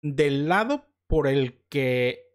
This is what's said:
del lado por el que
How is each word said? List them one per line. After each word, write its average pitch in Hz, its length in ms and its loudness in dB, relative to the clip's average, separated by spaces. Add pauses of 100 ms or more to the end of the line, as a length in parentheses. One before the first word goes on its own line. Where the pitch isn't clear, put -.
del 143 460 0
lado 220 400 -2 (180)
por 120 220 0
el 135 420 0
que 127 540 -2 (100)